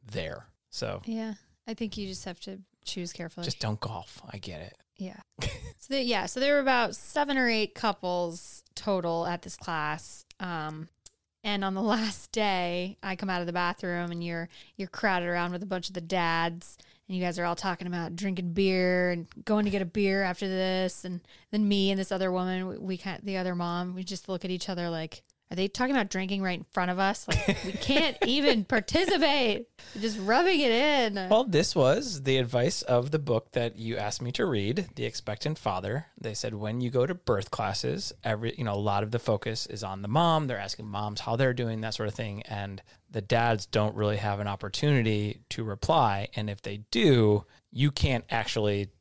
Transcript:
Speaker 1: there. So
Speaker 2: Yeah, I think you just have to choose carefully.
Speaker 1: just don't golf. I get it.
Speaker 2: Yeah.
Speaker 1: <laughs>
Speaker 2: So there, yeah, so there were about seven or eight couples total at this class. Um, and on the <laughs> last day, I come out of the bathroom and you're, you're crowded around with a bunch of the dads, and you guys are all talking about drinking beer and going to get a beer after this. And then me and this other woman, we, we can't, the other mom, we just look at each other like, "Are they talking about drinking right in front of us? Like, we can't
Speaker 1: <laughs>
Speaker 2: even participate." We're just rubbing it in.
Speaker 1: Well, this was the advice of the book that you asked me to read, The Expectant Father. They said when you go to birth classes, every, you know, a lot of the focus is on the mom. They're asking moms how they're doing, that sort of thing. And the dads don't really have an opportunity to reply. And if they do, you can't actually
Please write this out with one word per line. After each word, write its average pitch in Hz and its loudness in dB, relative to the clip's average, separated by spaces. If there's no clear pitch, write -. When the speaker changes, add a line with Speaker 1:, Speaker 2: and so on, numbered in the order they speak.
Speaker 1:
there. 90 -8
So 101 -6
Speaker 2:
Yeah, 220 -8
I 226 -6
think 220 -8
you 208 -8
just 190 -10
have 175 -12
to 190 -12
choose 175 -8
carefully. 170 -10
Speaker 1:
just 151 -6
don't 107 -2
golf. - -10
I 104 -12
get 87 -12
it. - -16
Speaker 2:
Yeah. - -12
Speaker 1:
<laughs> - -2
Speaker 2:
So - -10
there, 269 0
yeah, 220 0
so - -4
there 285 4
were 285 6
about 254 2
seven 285 0
or 254 4
eight 220 2
couples 180 -2
total 170 0
at 175 -4
this 175 -8
class. 156 -4
Um, 156 -6
and 208 0
on 190 0
the 190 -2
<laughs> 214 4
last 220 -4
day, 185 0
I 190 -2
come 196 -6
out 180 0
of 170 -2
the 175 -4
bathroom 175 -2
and 170 -6
you're, 170 -6
you're 190 -8
crowded 180 0
around 175 0
with 180 -6
a 208 -8
bunch 185 -4
of 190 -12
the 175 -4
dads, 170 0
and 185 -6
you 180 0
guys 175 -2
are 175 -2
all 175 0
talking 180 -4
about 170 -4
drinking 180 -2
beer 180 4
and 175 -4
going 208 2
to 202 2
get 196 0
a 180 -2
beer 196 2
after 190 -2
this. 185 0
And 180 -6
then 208 4
me 196 6
and 190 0
this 190 -2
other 185 2
woman, 185 0
we, 180 -8
we 190 -4
can't, - -8
the 196 -4
other 180 -2
mom, 175 -2
we 185 -6
just 180 -8
look 185 -4
at 180 -2
each 185 -4
other 175 -2
like, 160 -6
"Are 180 -4
they 185 2
talking 254 0
about 214 2
drinking 190 -2
right 180 -2
in - -10
front 180 0
of 180 0
us? 196 0
Like, 196 2
we 190 -4
can't 277 2
Speaker 1:
<laughs> 403 2
Speaker 2:
even 262 4
participate." 277 2
We're 202 -8
just 220 -2
rubbing 285 4
it 254 4
in. 233 2
Speaker 1:
Well, 220 6
this 180 2
was 165 4
the 131 4
advice 123 2
of 131 2
the 156 0
book 123 0
that 117 0
you 113 -4
asked 104 -4
me 123 -4
to 220 0
read, 131 0
The 120 -4
Expectant 117 -6
Father. 98 -2
They 107 -6
said 110 -6
when 107 -4
you 123 -2
go 127 4
to 175 -4
birth 101 -2
classes, 123 -4
every, 113 -2
you - -4
know, 104 -2
a 101 -2
lot 101 0
of 107 -6
the 120 -2
focus 110 -2
is 107 -10
on 98 -8
the 101 -6
mom. 156 4
They're 117 -4
asking 101 -8
moms 104 -4
how 117 -2
they're 131 4
doing, 113 -2
that 110 -4
sort 110 -2
of 104 -4
thing. 107 -6
And 101 -6
the 113 -2
dads 113 4
don't 107 2
really 104 2
have 101 -2
an 104 -2
opportunity 107 2
to - -6
reply. 107 2
And 107 -2
if 101 -8
they 104 -8
do, 120 6
you 143 2
can't 131 2
actually 104 0